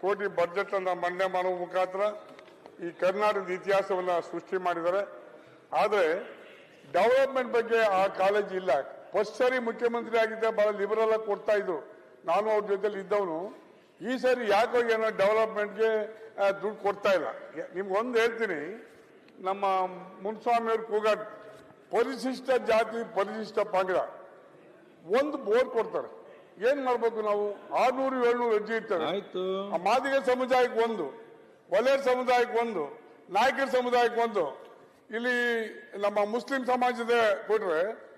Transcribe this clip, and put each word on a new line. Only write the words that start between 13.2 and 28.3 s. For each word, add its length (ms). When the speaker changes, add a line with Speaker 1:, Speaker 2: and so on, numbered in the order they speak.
Speaker 1:
ಈ 40
ಸರಿ 320
ಯಾಕೋ 280
ಏನೋ 400
ಡೆವಲಪ್ಮೆಂಟ್‌ಗೆ, 1040
ಆ, 100
ದುಡ್ಡು 320
ಕೊಡ್ತಾ 280
ಇಲ್ಲ. 140
ನಿಮ್ಗೆ 240
ಒಂದ್ 180
ಹೇಳ್ತೀನಿ, 680
ನಮ್ಮ 220
ಮುನ್ಸ್ವಾಮಿಯವ್ರ 600
ಕೂಗಾಟ, 360
ಪರಿಶಿಷ್ಟ 600
ಜಾತಿ, 640
ಪರಿಶಿಷ್ಟ 440
ಪಂಗಡ 360
ಒಂದು 320
ಬೋರ್ಡ್ 320
ಕೊಡ್ತಾರೆ. 520
ಏನ್ 160
ಮಾಡ್ಬೇಕು 360
ನಾವು? 520
ಆರ್ನೂರು, 520
ಏಳ್ನೂರು 300